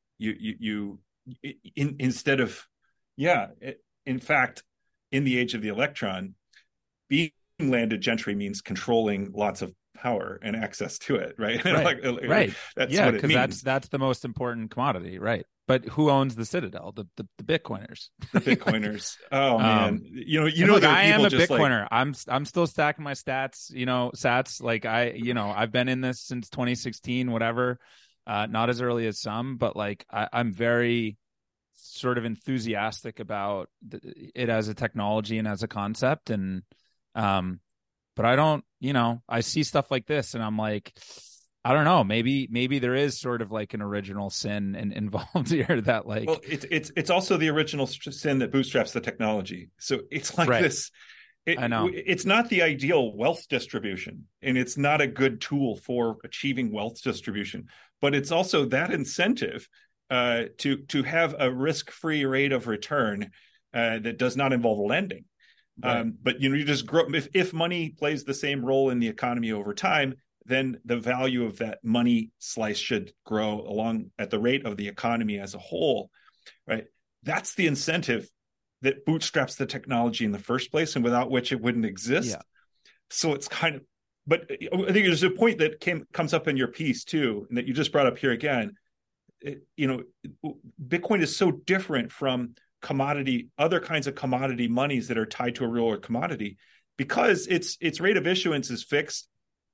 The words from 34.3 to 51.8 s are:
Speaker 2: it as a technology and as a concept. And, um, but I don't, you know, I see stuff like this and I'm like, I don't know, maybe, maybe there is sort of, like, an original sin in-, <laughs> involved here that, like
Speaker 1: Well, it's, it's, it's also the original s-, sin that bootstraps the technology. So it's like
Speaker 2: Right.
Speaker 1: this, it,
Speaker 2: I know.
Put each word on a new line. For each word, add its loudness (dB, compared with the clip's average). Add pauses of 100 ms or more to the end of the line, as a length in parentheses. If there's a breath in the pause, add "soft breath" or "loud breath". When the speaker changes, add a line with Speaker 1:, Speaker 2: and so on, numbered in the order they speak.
Speaker 2:
it -2
as 0
a -6
technology -2
and -2
as -4
a -4
concept. -2
And, -2 (520 soft breath)
um, 0 (560)
but 2
I 6
don't, 4 (160)
you 0
know, 2
I 0
see 0
stuff 0
like 0
this -2
and -4
I'm -2
like, -4 (720 loud breath)
I 6
don't 6
know, 8
maybe, 2
maybe 0
there 2
is 0
sort -4
of, -6
like, -4
an -6
original -4
sin -4
in-, -4
<laughs> -6
involved -2
here 2
that, 2
like -2
Speaker 1:
Well, 0
it's, -6
it's, -2
it's 0
also 4
the 2
original 0
s-, -12 (200)
sin 0
that 0
bootstraps 2
the -4
technology. -4 (100)
So -4 (100)
it's -6
like 4
Speaker 2:
Right. 4
Speaker 1:
this, 0 (540 loud breath)
it, 0
Speaker 2:
I 0
know. 2